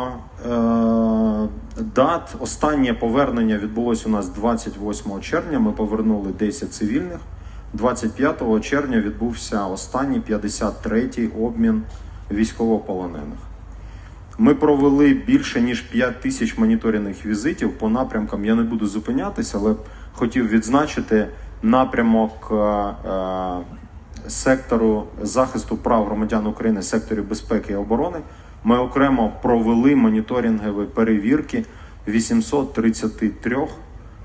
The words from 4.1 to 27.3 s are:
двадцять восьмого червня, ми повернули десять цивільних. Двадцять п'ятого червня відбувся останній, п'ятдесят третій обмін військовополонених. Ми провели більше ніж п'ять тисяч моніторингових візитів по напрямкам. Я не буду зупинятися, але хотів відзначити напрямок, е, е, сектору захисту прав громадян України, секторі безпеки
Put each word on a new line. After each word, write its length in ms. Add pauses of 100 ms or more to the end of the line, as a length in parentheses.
двадцять 480
восьмого 440
червня, 380
ми 140
повернули 640
десять 360
цивільних. 440 (540)
Двадцять 400
п'ятого 480
червня 400
відбувся 640
останній, 540
п'ятдесят 640
третій 480 (100)
обмін 420 (480)
військовополонених. 1080 (1000)
Ми 160
провели 600
більше 460
ніж 200
п'ять 400
тисяч 380
моніторингових 680
візитів 520
по 100
напрямкам. 560
Я 100
не 80
буду 240
зупинятися, 720
але 140 (380)
хотів 360
відзначити 800 (340)
напрямок, 880
е, 40
е, 1040 (680)
сектору 800 (160)
захисту 540
прав 280
громадян 420
України, 360
секторі 380
безпеки 520